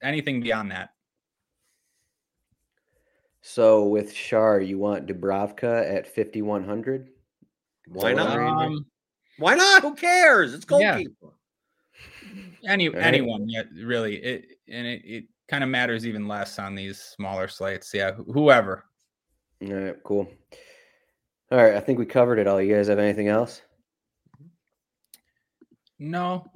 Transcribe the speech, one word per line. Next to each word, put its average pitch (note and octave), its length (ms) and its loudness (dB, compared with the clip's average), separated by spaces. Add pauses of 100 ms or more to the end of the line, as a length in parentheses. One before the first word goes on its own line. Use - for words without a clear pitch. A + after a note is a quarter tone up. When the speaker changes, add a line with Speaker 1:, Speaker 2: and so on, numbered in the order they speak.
Speaker 1:
anything C#3 380 -4
beyond A2 320 -4
that. F#2 180 -12 (2500)
Speaker 2:
So A2 420 4
with G#2 280 0
Schär, G#2+ 540 2
you G2 100 -6
want G2+ 300 -4
Dubravka G2 880 -2
at - 100 -6
fifty-one G#2 580 -4
hundred? A#2+ 440 -6 (800)
Speaker 3:
Why G2 220 -4
Speaker 2:
Is B2+ 60 2
that - 80 0
Speaker 3:
not? C3 60 -2
Speaker 2:
what B2 100 -2
I'm B2+ 180 -2
hearing? D#3 200 -2
Speaker 1:
Um, D3 80 -10 (520)
Speaker 3:
Why F3+ 160 4
not? F#4+ 280 6
Who C#4+ 120 -4
cares? D4+ 580 4
It's - 160 -14
Speaker 1:
Yeah. F#3+ 260 4
Speaker 3:
goalkeeper. - 400 -10 (1300)
Speaker 1:
Any, F#3+ 220 0
Speaker 2:
All - 60 -4
right. A#2+ 100 -2
Speaker 1:
anyone, A#2 440 0
yeah, A2+ 140 -8 (220)
really. A2+ 320 -2
It, A#2+ 300 -10 (200)
and A#2+ 220 -12
it, A#2+ 160 -12
it A2 200 -16 (240)
kinda C#3+ 200 -4
matters A#2+ 360 -2
even G#2+ 220 -8
less G#2 320 -8
on G2 160 -10
these G2 240 -12
smaller F#2+ 480 -8
slates. G2 480 -8
Yeah, G2 200 -2
wh-, A2 180 -14
whoever. B2 540 4 (760)
Speaker 2:
All G2 100 -10
right, F#2+ 300 -8
cool. G2+ 260 -4 (1200)
All B2+ 60 4
right, A2 160 8
I G2+ 60 -2
think B2 200 -2
we G#2+ 60 -4
covered B2 340 2
it G2 80 2
all. G2 120 2
You G2 140 2
guys G#2 140 2
have G2+ 100 2
anything G#2 300 0
else? A2+ 340 -2 (2500)
Speaker 1:
No, F3 560 -6